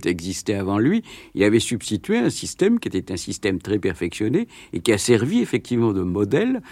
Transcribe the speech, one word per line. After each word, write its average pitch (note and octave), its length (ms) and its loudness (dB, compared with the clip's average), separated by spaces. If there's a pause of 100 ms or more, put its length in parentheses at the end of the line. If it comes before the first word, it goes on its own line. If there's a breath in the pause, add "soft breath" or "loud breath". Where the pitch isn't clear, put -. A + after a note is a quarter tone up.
exister F2+ 500 -4
avant G2 240 -2
lui, F#3 240 2 (320 loud breath)
il F#2+ 80 4
avait G#2 160 4
substitué - 600 -4
un A#3+ 100 2
système A3 500 0
qui - 80 -6
était F#2 240 -4
un F#2 60 -4
système F#2+ 420 -4
très G2+ 200 0
perfectionné G2+ 680 -2 (260 loud breath)
et - 60 -4
qui A2+ 140 4
a G#2 40 4
servi A#2+ 440 4
effectivement A#2 500 0
de F#2+ 120 0
modèle G#2 580 0 (100)